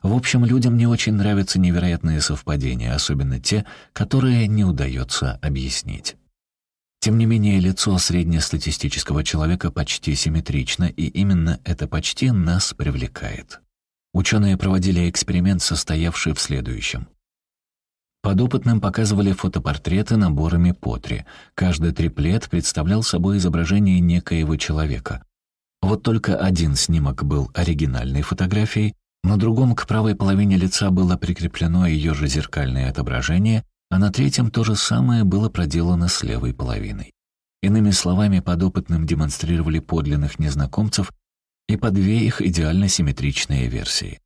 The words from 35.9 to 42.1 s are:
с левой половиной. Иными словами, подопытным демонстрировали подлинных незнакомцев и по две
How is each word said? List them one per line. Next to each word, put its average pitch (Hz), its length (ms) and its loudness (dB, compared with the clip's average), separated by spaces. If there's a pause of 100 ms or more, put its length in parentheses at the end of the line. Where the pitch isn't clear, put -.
с - 160 -2
левой 58 300 -4
половиной. 57 580 -8 (500)
Иными 104 300 4
словами, 92 480 2
подопытным 87 640 0
демонстрировали 78 760 0
подлинных 73 600 -2
незнакомцев 76 720 -2 (560)
и - 80 0
по 110 160 -2
две 98 280 2